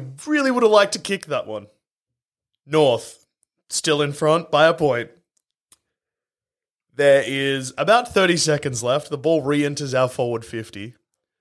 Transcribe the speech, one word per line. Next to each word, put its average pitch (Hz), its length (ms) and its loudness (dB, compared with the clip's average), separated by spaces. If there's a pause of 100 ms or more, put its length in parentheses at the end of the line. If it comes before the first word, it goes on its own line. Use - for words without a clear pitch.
(260)
really 294 260 0
would 240 120 0
have 214 80 4
liked 202 220 4
to 202 60 -6
kick - 260 -8
that 139 220 -6
one. 104 200 -12 (960)
North, 139 600 0 (440)
still 147 320 -2
in 143 120 -2
front 160 360 0
by 151 180 4
a 170 60 4
point. 127 360 -2 (1900)
There 139 300 4
is 135 520 -4
about 220 360 2
thirty 180 240 2
seconds 147 460 -2
left. 135 260 -2
The 147 80 -8
ball 151 240 0
re-enters 143 520 -2
our 127 140 2
forward 120 380 -4
fifty. 110 480 -12 (480)